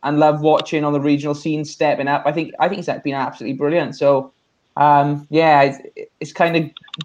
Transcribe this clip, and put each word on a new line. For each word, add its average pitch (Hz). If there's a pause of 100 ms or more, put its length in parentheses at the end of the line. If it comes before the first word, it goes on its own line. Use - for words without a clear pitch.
and 147
love 151
watching 151
on 147
the 143
regional 147
scene 151
stepping 143
up. 143
I 147
think, 160
I 170
think 202
it's -
been 139
absolutely 131
brilliant. 147
So, 139 (440)
um, 147
yeah, 151
it's, - (100)
it's 151
kind 170
of 156 (340)